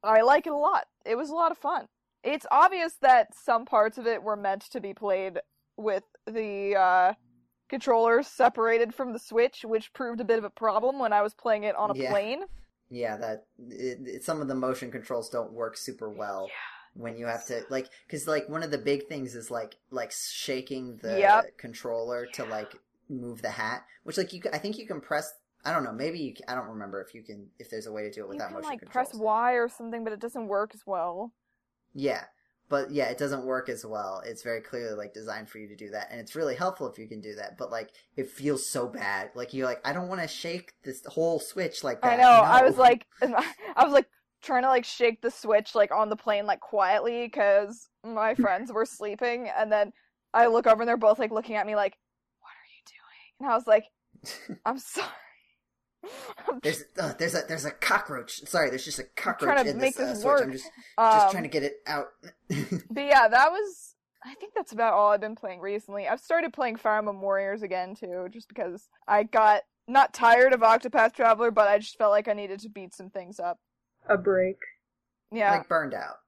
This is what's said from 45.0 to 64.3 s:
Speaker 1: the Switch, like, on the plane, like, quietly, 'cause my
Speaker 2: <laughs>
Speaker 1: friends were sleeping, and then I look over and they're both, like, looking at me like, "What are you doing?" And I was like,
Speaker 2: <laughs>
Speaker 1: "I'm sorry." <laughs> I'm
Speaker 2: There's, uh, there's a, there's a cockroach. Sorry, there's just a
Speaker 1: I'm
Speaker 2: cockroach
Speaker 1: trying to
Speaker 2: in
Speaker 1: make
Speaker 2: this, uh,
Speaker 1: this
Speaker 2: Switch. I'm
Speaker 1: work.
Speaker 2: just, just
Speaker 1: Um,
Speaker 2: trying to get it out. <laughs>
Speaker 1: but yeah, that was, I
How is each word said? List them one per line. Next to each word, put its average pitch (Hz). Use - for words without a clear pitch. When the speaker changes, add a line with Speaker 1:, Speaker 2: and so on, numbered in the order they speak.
Speaker 1:
the 233
Switch, 214
like, 208
on 214
the 214
plane, 208
like, 196
quietly, 220
'cause 208
my 220
Speaker 2:
<laughs> 202
Speaker 1:
friends 240
were 220
sleeping, 240
and 214
then 208
I 233
look 233
over 220
and 233
they're 233
both, 220
like, 220
looking 220
at 202
me 214
like, 202
"What -
are -
you -
doing?" -
And 269
I 226
was 240
like, 220
Speaker 2:
<laughs> -
Speaker 1:
"I'm 262
sorry." -
<laughs> 453
I'm 269
Speaker 2:
There's, -
uh, 156
there's 165
a, 160
there's 156
a 151
cockroach. -
Sorry, 156
there's 131
just 151
a 131
Speaker 1:
I'm -
Speaker 2:
cockroach -
Speaker 1:
trying 277
to -
Speaker 2:
in -
Speaker 1:
make 262
Speaker 2:
this, 262
uh, 254
Speaker 1:
this 208
Speaker 2:
Switch. 277
I'm 240
Speaker 1:
work. -
Speaker 2:
just, -
just 320
Speaker 1:
Um, 220
Speaker 2:
trying 180
to 147
get 147
it 139
out. 143
<laughs> -
Speaker 1:
but 190
yeah, 269
that 262
was, 392
I 262